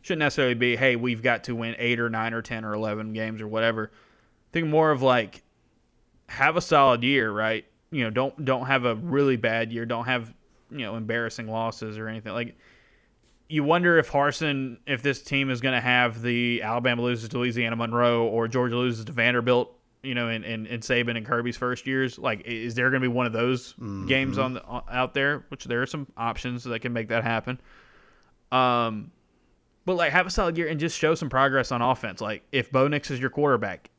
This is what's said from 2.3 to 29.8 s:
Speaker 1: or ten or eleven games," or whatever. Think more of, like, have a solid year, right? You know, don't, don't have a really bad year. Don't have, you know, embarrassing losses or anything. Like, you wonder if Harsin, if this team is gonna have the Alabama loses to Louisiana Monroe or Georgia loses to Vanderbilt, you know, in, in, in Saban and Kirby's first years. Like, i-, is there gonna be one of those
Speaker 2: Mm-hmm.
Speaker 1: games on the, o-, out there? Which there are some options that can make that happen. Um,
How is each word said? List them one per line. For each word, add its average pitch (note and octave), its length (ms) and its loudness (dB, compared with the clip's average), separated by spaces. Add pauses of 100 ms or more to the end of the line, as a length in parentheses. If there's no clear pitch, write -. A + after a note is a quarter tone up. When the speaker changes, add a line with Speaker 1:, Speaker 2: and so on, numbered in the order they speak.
Speaker 1:
or A#2 100 -4
ten A2 220 -8
or G#2+ 100 -4
eleven A2 380 -4
games," A2 300 -6
or G#2+ 60 -8
whatever. A2 420 0 (640)
Think E3 160 0
more D#3 220 6
of, C3 120 2
like, B2 400 2 (880)
have D3+ 280 2
a E3 60 2
solid C3+ 400 6
year, B2 280 2
right? A2 360 -2 (240)
You C3+ 140 0
know, A2 60 -2
don't, C3+ 340 -2
don't B2+ 220 0
have B2+ 200 2
a A2+ 80 2
really C#3 420 2
bad A2+ 340 0
year. A#2 140 -4
Don't A#2 220 -4
have, A#2+ 260 -2 (380)
you D3 80 -12
know, A2 180 -6
embarrassing A2+ 520 -6
losses A2 500 -6
or A2 100 -8
anything. A2 240 -10
Like, A#2 240 -6 (960)
you D3+ 140 0
wonder E3+ 340 4
if - 120 2
Harsin, C#3 760 -2
if B2+ 160 -2
this C#3 180 -2
team C#3 300 -2
is A#2+ 100 -2
gonna B2+ 200 0
have B2 420 2
the A#2+ 400 0
Alabama A#2+ 400 0
loses A#2 280 -2
to B2 80 -4
Louisiana A#2 380 -2
Monroe A#2 520 2
or A2+ 200 0
Georgia B2 280 0
loses A#2+ 280 -2
to B2+ 80 -12
Vanderbilt, A#2+ 640 2 (260)
you C3 120 -6
know, A#2+ 160 -2
in, A2+ 120 -4
in, A2 240 -6
in A#2+ 140 -8
Saban A#2+ 380 0
and G#2+ 80 -8
Kirby's A#2+ 300 -2
first B2 300 -4
years. C3 320 -2
Like, A2+ 280 -2
i-, A#2 40 -10
is A2+ 240 -6
there B2 140 2
gonna C3 120 2
be B2+ 80 2
one A#2+ 180 2
of A2+ 80 -4
those B2 400 0
Speaker 2:
Mm-hmm. G2+ 320 -8
Speaker 1:
games C3 320 0
on C3 160 -2
the, G2+ 100 -10
o-, A#2+ 240 -10
out B2+ 240 -2
there? C#3+ 360 0
Which - 160 -14
there A#2+ 180 -2
are C3+ 40 -2
some C#3+ 200 -8 (100)
options A#2+ 480 -6
that A2+ 160 -4
can A#2+ 140 -4
make A2 140 -4
that A2+ 160 0
happen. A#2 360 -2 (920)
Um, A#2+ 580 2 (720)